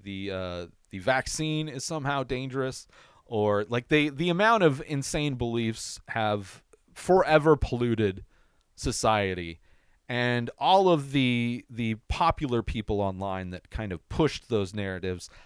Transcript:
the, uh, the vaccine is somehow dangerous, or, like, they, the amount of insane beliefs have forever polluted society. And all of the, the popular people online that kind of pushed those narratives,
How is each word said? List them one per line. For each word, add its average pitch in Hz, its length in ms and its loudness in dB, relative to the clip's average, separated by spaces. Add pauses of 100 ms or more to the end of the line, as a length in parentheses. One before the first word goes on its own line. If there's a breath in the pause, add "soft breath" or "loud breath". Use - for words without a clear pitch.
the, 98 280 -8
uh, 90 360 -6 (240)
the 98 80 -10
vaccine 156 680 -2
is 127 160 -10
somehow 139 380 -4
dangerous, 131 640 -6 (380 soft breath)
or, 104 440 2
like, 120 200 -4
they, 151 220 4
the 151 180 -2
amount 208 340 4
of 151 240 4
insane 147 480 -2
beliefs 117 640 -4 (100)
have 104 540 -4 (300)
forever 156 640 6
polluted 113 680 0 (520)
society. 98 800 0 (500)
And 123 500 -2
all 185 320 6
of 139 220 2
the, 123 580 0
the 113 240 -2 (140)
popular 143 540 0
people 107 380 -4
online 95 500 -4
that - 200 -14
kind 104 220 -6
of 82 180 -10
pushed - 400 -2
those 98 240 -2
narratives, 92 560 -6 (160 soft breath)